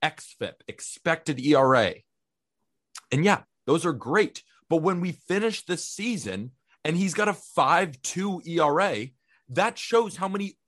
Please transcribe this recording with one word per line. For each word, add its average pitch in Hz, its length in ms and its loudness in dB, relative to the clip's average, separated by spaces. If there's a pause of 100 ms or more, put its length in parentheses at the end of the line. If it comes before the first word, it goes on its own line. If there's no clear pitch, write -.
X - 360 -6
fip, 98 280 -8
expected - 760 -4
E 143 140 4
R 135 220 6
A. 104 280 2 (1080)
And 143 140 0
yeah, 202 180 2 (240)
those 165 200 2
are 165 60 0
great. 143 500 -2 (260)
But 165 100 2
when 175 220 0
we 180 120 -4
finish 208 520 -4
this - 240 -6
season 127 640 -6 (320)
and 160 120 0
he's 185 180 0
got 208 140 0
a 202 60 -2
five 160 680 0
two 185 440 -6
E 165 120 -4
R 151 220 2
A, 135 320 -2 (380)
that 202 280 0
shows 233 380 0
how 190 120 -4
many 196 280 -6 (100)